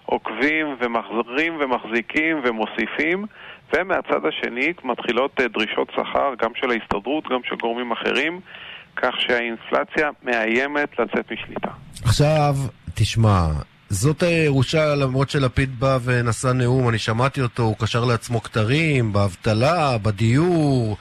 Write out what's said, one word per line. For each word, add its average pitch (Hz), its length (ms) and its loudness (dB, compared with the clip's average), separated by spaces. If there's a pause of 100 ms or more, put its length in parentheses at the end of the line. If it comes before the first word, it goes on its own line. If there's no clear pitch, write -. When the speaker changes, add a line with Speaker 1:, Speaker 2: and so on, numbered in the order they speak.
Speaker 1:
עוקבים 143 760 0
ומחזירים 120 800 -2
ומחזיקים 131 840 -2
ומוסיפים, 123 840 -2 (480)
ומהצד 156 520 0
השני 131 480 -2 (100)
מתחילות, 123 560 -2
אה, 127 80 2
דרישות 110 440 -2
שכר, 127 460 -2
גם 113 180 -2
של 127 160 -2
ההסתדרות, 120 560 -4
גם - 120 -2 (100)
של 123 60 -6
גורמים 117 360 -4
אחרים, 127 480 -2 (560)
כך 123 240 -2
שהאינפלציה 127 920 -2 (140)
מאיימת 131 760 -2
לצאת 113 320 -2
משליטה. - 380 -8 (340)
Speaker 2:
עכשיו, 147 520 4 (400)
תשמע, 110 440 4 (500)
זאת 113 340 0
הירושה, 156 720 4
למרות 135 340 0
שלפיד 135 500 0
בא 135 260 2
ונשא 120 420 0
נאום, 127 420 4
אני 113 80 2
שמעתי 123 440 0
אותו, 123 220 0
הוא 110 160 2
קשר 117 260 0
לעצמו 120 380 0
כתרים, 123 680 0
באבטלה, 117 840 2
בדיור, 120 1040 2